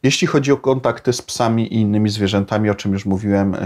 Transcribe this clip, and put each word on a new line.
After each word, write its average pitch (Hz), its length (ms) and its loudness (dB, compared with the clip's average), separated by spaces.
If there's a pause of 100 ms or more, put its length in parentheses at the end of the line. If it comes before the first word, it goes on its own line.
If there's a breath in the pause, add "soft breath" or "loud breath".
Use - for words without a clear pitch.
Jeśli 143 240 2
chodzi 139 240 2
o 135 60 4
kontakty 127 560 0
z - 80 -6
psami 113 520 -2
i 113 80 2
innymi 107 280 2
zwierzętami, 104 600 0
o 101 60 0
czym 101 180 -4
już 98 120 -4
mówiłem, 98 500 0 (100)